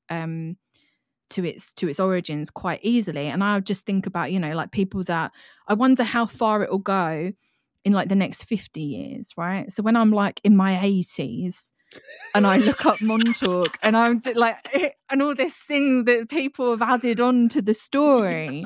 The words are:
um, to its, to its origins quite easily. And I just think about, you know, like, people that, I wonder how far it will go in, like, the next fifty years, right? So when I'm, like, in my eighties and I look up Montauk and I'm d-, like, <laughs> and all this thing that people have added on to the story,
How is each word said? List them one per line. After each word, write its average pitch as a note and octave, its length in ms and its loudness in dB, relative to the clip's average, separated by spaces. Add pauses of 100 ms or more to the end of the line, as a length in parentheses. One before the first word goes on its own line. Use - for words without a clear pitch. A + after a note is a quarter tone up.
(100)
um, E3 460 -8 (760)
to F#3 140 -4
its, - 300 -8
to F3+ 140 -4
its D3 100 -4
origins F3 520 -2
quite - 340 -6
easily. F#3+ 420 0
And D3+ 160 -2
I G3+ 180 0
just G3 260 -6
think G3 200 -2
about, E3+ 260 -4
you F#3+ 60 -2
know, D#3 160 -4
like, E3 160 -6
people F#3+ 340 -2
that, E3 280 -4 (340)
I G#3 80 2
wonder B3+ 300 4
how A#3 220 -2
far G#3+ 360 0
it - 80 -4
will F#3+ 80 0
go F3+ 540 -2 (520)
in, G3+ 80 4
like, F#3 160 0
the G3 80 2
next F3+ 280 -2
fifty - 380 -8
years, A#2+ 540 -10
right? F#3 360 -6
So G#3+ 100 -6
when A3 140 2
I'm, A3 160 6
like, G3+ 320 0
in G#3 120 8
my F#3+ 280 4
eighties F3+ 880 -4 (640)
and G#3 120 4
I F#3+ 120 6
look A3 260 2
up G#3 160 4
Montauk A3 840 0
and G#3+ 140 4
I'm A#3 240 4
d-, A#3+ 140 -4
like, A#3 720 0
<laughs> - 60 -16
and C4+ 120 0
all C#4+ 120 -2
this C4 220 -4
thing C#4 480 0
that A#3 240 2
people C4+ 420 -2
have A3+ 120 -2
added A#3 380 0
on A#3+ 300 4
to D4 120 0
the G#3 120 0
story, F#3 920 0